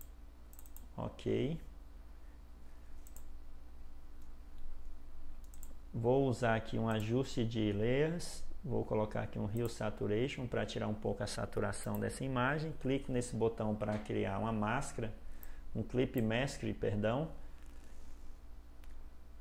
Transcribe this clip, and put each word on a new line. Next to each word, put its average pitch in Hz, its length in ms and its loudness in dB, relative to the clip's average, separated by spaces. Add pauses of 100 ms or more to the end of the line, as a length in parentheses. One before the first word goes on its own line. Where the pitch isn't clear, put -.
(960)
Ok. 117 640 0 (4000)
Vou 127 360 6
usar 117 260 4
aqui 110 240 0
um 113 100 4
ajuste 113 560 4
de 110 280 4
layers. 139 720 2 (200)
Vou 113 200 2
colocar 110 380 2
aqui 110 160 -4
um 110 60 0
Hue 117 240 0
Saturation 113 760 0
pra 110 180 0
tirar 110 220 -2
um 107 80 2
pouco 104 280 0
a - 40 0
saturação 104 720 0
dessa - 260 -2
imagem. 135 560 2
Clico 139 300 2
nesse 123 240 2
botão 110 400 4
pra 107 240 0
criar 104 400 0
uma 110 140 2
máscara, 110 600 0 (640)
um 113 80 0
Clip 127 400 4
Mask, 117 400 2 (160)
perdão. 110 500 4 (2000)